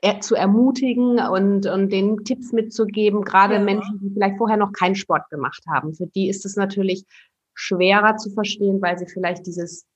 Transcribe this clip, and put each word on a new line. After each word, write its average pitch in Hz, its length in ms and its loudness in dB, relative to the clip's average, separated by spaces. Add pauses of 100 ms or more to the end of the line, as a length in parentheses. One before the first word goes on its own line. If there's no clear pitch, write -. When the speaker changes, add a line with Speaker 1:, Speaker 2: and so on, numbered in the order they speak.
Speaker 1:
er-, 202 180 0
zu - 160 0
ermutigen 240 840 2
und, 196 460 2
und 196 260 0
denen 202 320 0
Tipps - 280 -6
mitzugeben, 214 720 0
gerade 196 320 4
Speaker 2:
Ja. 208 60 2
Speaker 1:
Menschen, 202 380 -2
die 196 140 -6
vielleicht 196 240 0
vorher 220 200 2
noch 202 160 0
keinen 185 220 2
Sport 170 360 -2
gemacht 143 320 -6 (100)
haben. 156 220 -2
Für 175 100 -6
die 190 240 -2
ist 196 160 -6
es 196 100 -8
natürlich 196 500 -2 (480)
schwerer 202 640 2
zu 220 120 -10
verstehen, 202 520 -2
weil 180 180 0
sie 175 80 -8
vielleicht 180 400 -4
dieses 170 380 -10 (100)